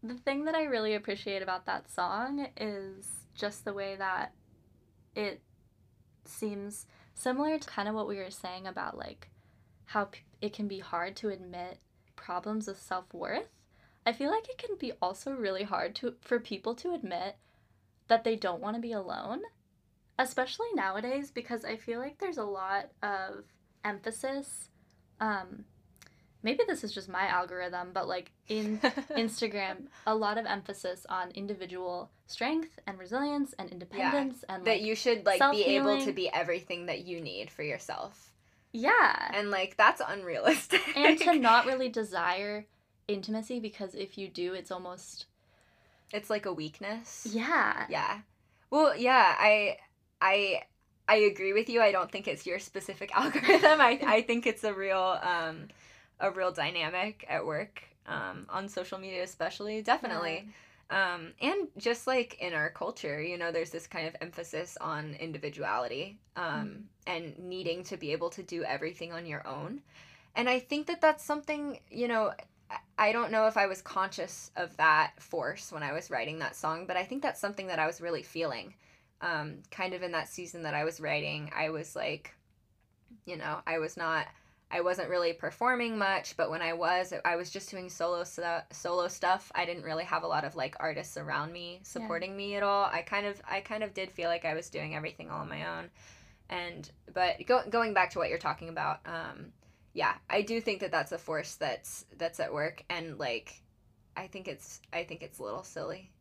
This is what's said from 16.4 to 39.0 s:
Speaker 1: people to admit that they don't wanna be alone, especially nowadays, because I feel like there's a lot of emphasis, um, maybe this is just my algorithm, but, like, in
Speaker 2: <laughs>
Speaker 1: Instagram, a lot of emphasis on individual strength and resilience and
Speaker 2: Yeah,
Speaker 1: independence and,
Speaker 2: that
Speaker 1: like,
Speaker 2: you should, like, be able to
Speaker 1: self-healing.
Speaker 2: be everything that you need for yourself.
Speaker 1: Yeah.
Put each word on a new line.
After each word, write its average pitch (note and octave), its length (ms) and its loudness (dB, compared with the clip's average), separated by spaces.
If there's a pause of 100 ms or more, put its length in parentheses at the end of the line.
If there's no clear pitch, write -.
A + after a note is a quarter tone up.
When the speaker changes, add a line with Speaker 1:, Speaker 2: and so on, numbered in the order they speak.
Speaker 1:
people A3+ 360 -4
to F4+ 180 -4
admit F#3 420 -4 (720)
that A3+ 160 6
they A3+ 120 2
don't F3+ 240 -2
wanna G#3+ 200 -4
be A#3 120 -6
alone, G#3 500 -4 (760)
especially C4 560 0
nowadays, B3 560 -2
because A#3+ 340 -6
I A3 120 -4
feel A#3 240 -6
like C#4+ 180 -8
there's F4 200 -4
a A3 60 -2
lot G3 460 -2 (120)
of G3+ 420 -4 (400)
emphasis, A3+ 840 -4 (520)
um, G3+ 440 -2 (800)
maybe C#4+ 220 2
this E4+ 160 -2
is G#3 100 -6
just G3 160 -10
my F#3 200 0
algorithm, F3+ 640 -2
but, F3+ 160 0
like, F3+ 240 -4 (160)
in G#3+ 300 0
Speaker 2:
<laughs> - 40 -2 (280)
Speaker 1:
Instagram, G#3+ 760 -2 (200)
a A3 80 4
lot A3 240 2
of A3+ 80 -2
emphasis G3 640 -6
on F#3 240 -2
individual F#3 760 -6 (160)
strength D#4+ 600 -2
and F#3+ 120 -8
resilience C#4 600 0
and F#3 100 -8
Speaker 2:
Yeah, - 60 -10
Speaker 1:
independence C4 760 -2
and, F#3 160 -6
Speaker 2:
that A3+ 140 6
Speaker 1:
like, G#3+ 40 0
Speaker 2:
you A3 140 2
should, A#3 280 2
like, G3 140 6 (140)
be G#3 100 4 (140)
able C#4 100 6
to - 40 6 (120)
Speaker 1:
self-healing. G#3 120 0
Speaker 2:
be F#3 160 0
everything F3 560 -2
that E3+ 180 -4
you F3 160 -8
need G#2+ 300 -8
for - 120 -10
yourself. - 720 -6 (400)
Speaker 1:
Yeah. C#4 600 4